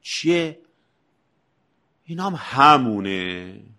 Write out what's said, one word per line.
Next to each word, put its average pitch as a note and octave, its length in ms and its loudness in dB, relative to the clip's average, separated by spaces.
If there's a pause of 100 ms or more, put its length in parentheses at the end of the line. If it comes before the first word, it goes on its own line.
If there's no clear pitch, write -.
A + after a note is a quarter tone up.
چیه؟ E3 560 -4 (1500)
این E3 160 -12
هم F#3+ 160 -6
همونه. G2+ 1200 2 (180)